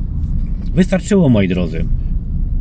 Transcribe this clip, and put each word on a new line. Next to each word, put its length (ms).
Wystarczyło, 540
moi 200
drodzy, 360